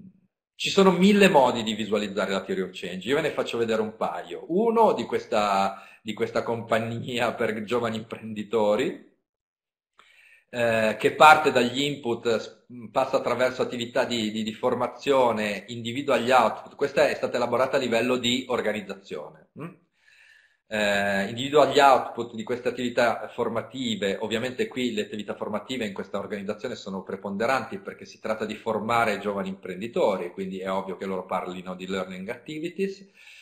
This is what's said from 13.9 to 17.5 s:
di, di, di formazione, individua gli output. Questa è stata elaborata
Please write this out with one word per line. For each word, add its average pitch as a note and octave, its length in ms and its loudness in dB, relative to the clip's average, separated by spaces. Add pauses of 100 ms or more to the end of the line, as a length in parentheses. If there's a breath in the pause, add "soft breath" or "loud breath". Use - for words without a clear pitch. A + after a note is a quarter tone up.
di, A2+ 260 -2
di, A2 120 -4
di A2 100 -4
formazione, A#2+ 1120 0
individua A#2+ 520 -4
gli A#2+ 120 0
output. A#2+ 440 2
Questa C#3 340 2
è A2+ 60 -4
stata - 200 -2
elaborata B2 400 0